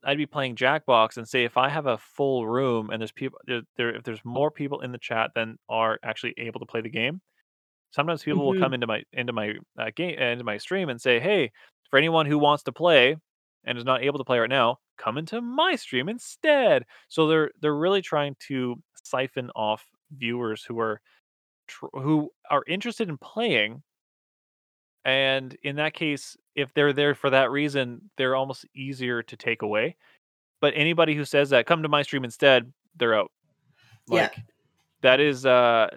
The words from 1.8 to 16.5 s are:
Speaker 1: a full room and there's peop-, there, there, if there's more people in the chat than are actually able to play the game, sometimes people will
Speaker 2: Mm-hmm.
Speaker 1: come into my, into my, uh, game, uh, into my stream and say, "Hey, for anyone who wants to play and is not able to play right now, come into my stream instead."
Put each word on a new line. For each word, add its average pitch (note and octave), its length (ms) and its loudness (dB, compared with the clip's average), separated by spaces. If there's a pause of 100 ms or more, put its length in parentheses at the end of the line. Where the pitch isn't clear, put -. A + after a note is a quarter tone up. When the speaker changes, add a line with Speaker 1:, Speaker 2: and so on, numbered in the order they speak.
Speaker 1:
a A2+ 120 0
full C3 480 -4
room A#2 440 -2
and A2 100 -6
there's A2 120 -8
peop-, C3+ 220 -10 (120)
there, A#2+ 160 -6 (140)
there, A#2+ 200 -4
if A#2 80 -14
there's A2 200 -10
more B2+ 260 -2
people C#3+ 320 -8
in B2+ 100 -10
the B2 60 -14
chat A2+ 360 -4
than A2+ 240 -6 (100)
are A2+ 360 0
actually A#2 340 -8
able A#2 220 -10
to A2+ 60 -14
play A2+ 160 -6
the A2 80 -10
game, B2+ 300 -4 (680)
sometimes D#3 340 -4
people D3 200 0
will C3+ 100 2
Speaker 2:
Mm-hmm. - 80 2
Speaker 1:
come C3 120 0
into B2 120 -4
my, A2 160 -4 (100)
into B2 200 -4
my, G#2+ 220 -4 (240)
uh, A2+ 180 -4
game, E3+ 240 -6
uh, C3 60 0
into A#2+ 180 -2
my G#2 140 -4
stream F#3 320 -4
and A#2 100 -6
say, A#2+ 200 4
"Hey, E3 320 0 (380)
for C3+ 80 6
anyone D#3+ 280 2
who D3+ 120 2
wants D3 260 4
to C#3 80 -6
play D3+ 440 6 (480)
and B2 140 -6
is A#2+ 60 -12
not B2+ 200 0
able C#3+ 140 -2
to C3 60 -6
play B2 140 2
right A#2 120 0
now, B2 280 2 (200)
come A#2 200 -6
into E3 220 -8
my C#4 360 -2
stream C3 320 -4
instead." A#3 760 2 (240)